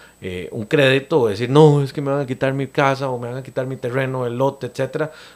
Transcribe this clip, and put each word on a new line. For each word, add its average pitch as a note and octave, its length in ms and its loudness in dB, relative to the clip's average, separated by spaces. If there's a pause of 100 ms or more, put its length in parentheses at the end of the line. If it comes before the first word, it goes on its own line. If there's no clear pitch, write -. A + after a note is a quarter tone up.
(240)
eh, F2+ 280 -8
un A#2 140 -8
crédito C3+ 560 4
o A#2 60 4
decir, A#2 220 -4
"No, C#3+ 320 8
es C3 100 -4
que - 80 -6
me C#3 120 -4
van C#3+ 80 -2
a C#3 60 -4
quitar C3 280 -2
mi C3+ 140 -4
casa C3+ 420 0
o B2+ 80 -4
me A#2+ 100 -8
van B2+ 100 -8
a C3+ 40 -10
quitar B2+ 240 -6
mi C3 100 -8
terreno, B2+ 480 -4
el A#2+ 140 -4
lote, C3+ 300 -2
etcétera", D3 420 -6 (260)